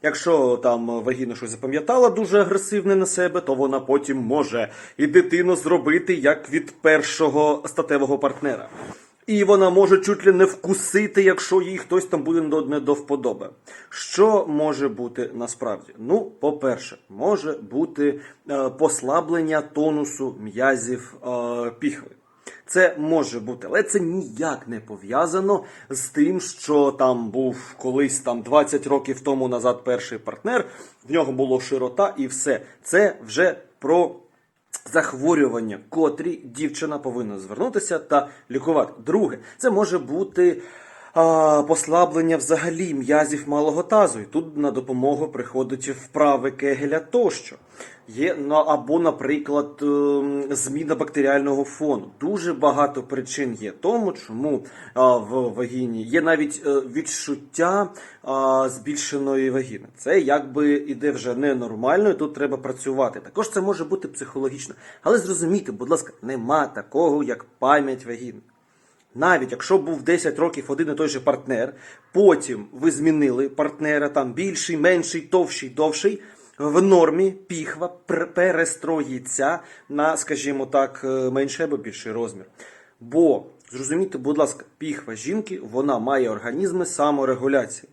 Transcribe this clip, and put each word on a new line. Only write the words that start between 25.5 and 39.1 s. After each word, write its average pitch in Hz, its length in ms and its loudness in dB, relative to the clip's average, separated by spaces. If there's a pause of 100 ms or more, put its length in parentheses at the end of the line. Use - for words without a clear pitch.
з 135 200 -8
тим, 175 320 2
що 147 500 2
там 127 380 0
був 127 480 -6
колись 131 420 -2
там 120 220 -4
двадцять 143 460 2
років 135 320 -2
тому 131 280 -2
назад 123 360 -2
перший 120 340 -4
партнер, 220 480 -4 (440)
в - 20 -6
нього 147 200 2
було 131 280 2
широта 127 580 0
і 131 100 -2
все. 127 340 -2 (220)
Це 196 320 4 (100)
вже 147 300 2 (240)
про 165 360 2 (680)
захворювання, 135 920 0 (100)
котрі 160 460 0
дівчина 147 600 -6
повинна 120 420 -8
звернутися 160 600 -4
та 143 300 2 (220)
лікувати. 135 420 0 (120)
Друге, 170 320 2 (200)